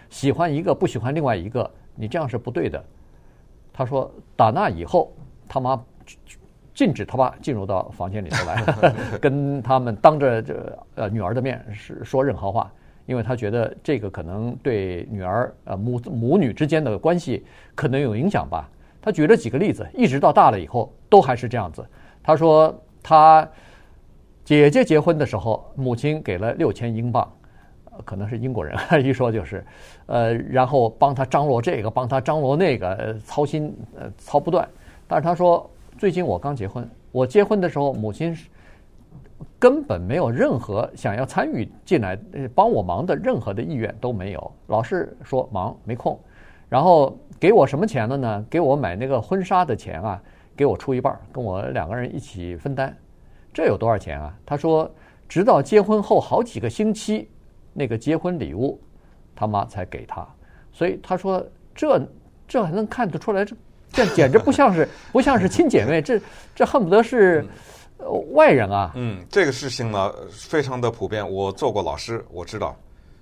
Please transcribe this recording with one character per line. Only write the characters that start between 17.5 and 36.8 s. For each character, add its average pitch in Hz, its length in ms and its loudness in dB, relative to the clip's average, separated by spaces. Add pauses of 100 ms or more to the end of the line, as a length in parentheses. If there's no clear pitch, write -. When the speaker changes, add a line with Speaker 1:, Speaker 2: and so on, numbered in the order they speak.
Speaker 1:
可 - 140 -2
能 123 100 0
有 131 160 0
影 131 140 -2
响 104 200 -2
吧。 78 200 -8 (320)
他 214 100 -4
举 151 160 2
了 214 100 8
几 233 120 -2
个 117 80 -2
例 165 160 0
子， - 220 -10
一 247 120 4
直 139 140 0
到 151 120 6
大 170 180 8
了 104 100 2
以 80 60 -8
后 - 260 -4 (160)
都 202 140 10
还 131 120 0
是 120 140 -6
这 117 80 -6
样 95 160 -4
子。 110 140 -16 (360)
他 156 140 4
说 156 400 6 (260)
他 156 460 8 (960)
姐 147 260 8
姐 240 140 6
结 156 160 4
婚 165 160 2
的 147 80 0
时 120 120 -4
候， 107 380 -4
母 127 220 -2
亲 151 260 -2
给 95 140 -4
了 107 160 -2
六 160 200 0
千 117 220 -6
英 113 160 -4
镑， 117 200 -2 (600)
呃， - 140 -20
可 - 120 -14
能 101 120 -6
是 117 80 -8
英 127 160 -6
国 101 120 -6
人， - 120 -8 (120)
<laughs> 160 160 4
一 135 80 2
说 123 200 0
就 107 120 -4
是， 85 200 -12 (420)
呃， 117 280 0
然 127 320 0
后 120 240 2
帮 139 240 0
他 135 100 -4
张 147 220 0
罗 123 140 0
这 127 220 -4
个， 104 80 -4
帮 123 160 -4
他 135 140 -2
张 156 200 -2
罗 139 160 0
那 160 220 2
个， 92 160 -4
呃， 110 260 -8
操 - 240 -4
心， 151 300 -6 (240)
呃， 117 200 -14
操 - 200 -2
不 - 120 -2
断。 - 180 0 (400)
但 165 120 0
是 139 40 -2
他 175 100 0
说 170 340 2 (300)
，“最 202 120 0
近 180 140 -2
我 98 140 -2
刚 143 160 -6
结 104 140 -6
婚， 120 200 -10 (220)